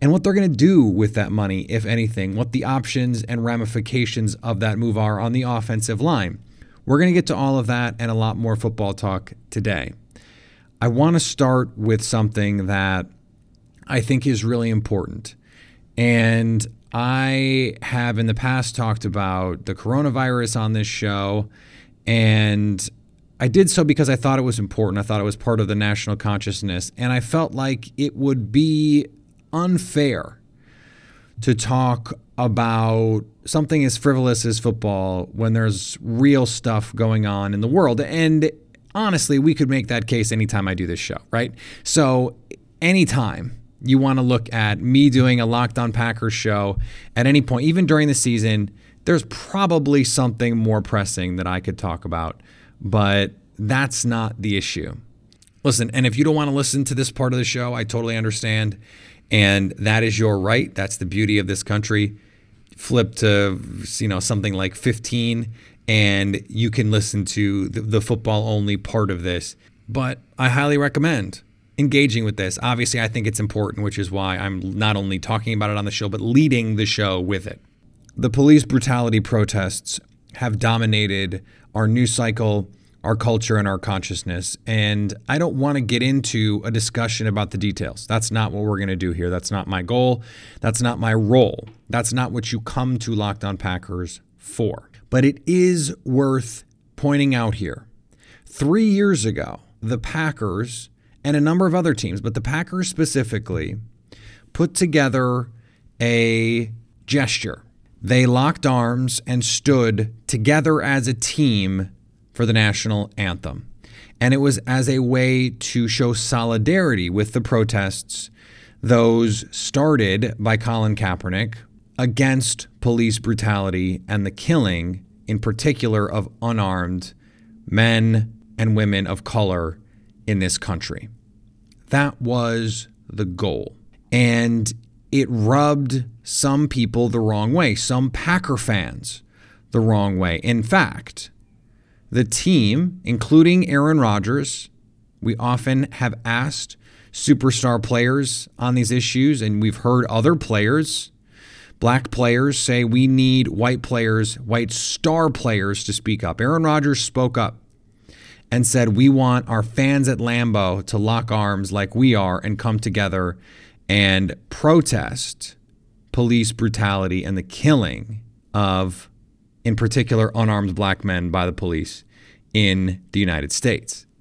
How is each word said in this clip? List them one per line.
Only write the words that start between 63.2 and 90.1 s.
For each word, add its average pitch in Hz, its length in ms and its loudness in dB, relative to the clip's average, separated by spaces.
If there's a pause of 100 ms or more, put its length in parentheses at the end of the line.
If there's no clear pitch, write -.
you 110 100 -2
know, 95 100 -2
something 101 360 -2
like 95 200 -4
fifteen, 117 800 -2 (340)
and 101 600 2
you 110 220 -2
can 110 200 0
listen 104 360 0
to 98 420 -2
the, 107 140 -8
the 107 180 0
football 110 480 -2
only 104 280 -2
part 104 340 -2
of 87 120 -6
this. 87 320 -6 (320)
But 127 320 -4 (200)
I 127 100 2
highly 143 300 2
recommend 143 640 -2 (340)
engaging 139 480 2
with 104 140 -2
this. 92 240 -4
Obviously, 120 400 -2
I 113 40 -2
think 110 200 -4
it's 107 120 -2
important, 104 460 -4
which 101 140 -4
is 95 120 -4
why 95 280 -4
I'm 95 400 -6
not 107 180 2
only 98 220 -2
talking 110 340 -4
about 107 160 -2
it 104 80 -2
on 104 80 -4
the 101 60 -4
show, 104 180 -4
but 104 140 -2
leading 120 540 2
the 107 100 0
show 98 340 -2
with 92 260 -2
it. - 140 -14 (560)
The 123 140 0
police 143 340 6
brutality 120 560 2
protests 101 800 -2 (360)
have 113 220 -4
dominated 107 840 0 (300)
our 110 120 2
news 117 260 2
cycle, 110 560 -2 (360)
our 110 100 0
culture, 113 440 0
and 101 100 0
our 95 100 -2
consciousness. 90 760 -6 (100)
And 104 480 0 (140)
I 139 100 0
don't 170 160 0
want 139 220 0
to 135 40 0
get 120 220 0
into 113 640 0
a 113 80 -6
discussion 113 560 -2
about 101 240 -2
the 101 60 -6
details. 98 500 -6
That's 113 240 -2
not 110 180 -2
what 104 140 -4
we're 101 160 -2
gonna 98 160 -2
do 90 160 -2
here. 87 180 -4
That's 90 220 -4
not 95 160 -4
my 92 140 -4
goal. 120 420 0 (360)